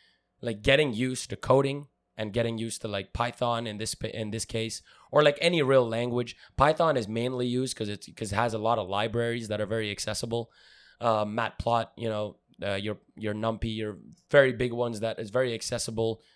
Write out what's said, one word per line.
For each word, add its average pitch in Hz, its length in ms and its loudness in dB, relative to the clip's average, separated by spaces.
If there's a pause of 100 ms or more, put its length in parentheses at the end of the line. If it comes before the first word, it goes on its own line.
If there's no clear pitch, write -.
(420)
Like, 113 200 -6
getting 139 320 4
used 127 360 -4
to - 60 -6
coding 139 520 2 (300)
and 107 160 -6
getting 117 240 0
used 113 240 -6
to, 113 80 -8
like, 98 240 -6
Python 120 520 -2
in 107 120 -6
this, 110 160 -4 (200)
in 107 180 -6
this 110 140 -6
case, 113 360 -6 (300)
or, 151 120 6
like, 147 180 6
any 170 200 4
real 131 260 6
language. 120 480 -2 (220)
Python 151 400 4
is 110 100 -2
mainly 123 400 -2
used 127 300 -2
'cause 110 100 -4
it's, 101 260 -8
'cause 107 200 -6
it - 20 -4
has 113 180 0
a 113 40 -4
lot 110 220 2
of 92 100 -6
libraries 113 580 -2
that 104 140 -4
are 107 40 0
very 107 260 -2
accessible. 113 600 -4 (480)
Uh, 110 260 2
Matplot, 113 720 0
you 113 120 -4
know, 107 280 -4 (240)
uh, 101 140 -2
your, 101 220 -6 (180)
your 104 180 -4
NumPy, 113 420 -2
your 107 220 -6 (320)
very 139 220 8
big 123 220 -2
ones 117 260 -2
that 110 180 -4
is 110 120 -8
very 123 240 0
accessible 113 680 -4 (140)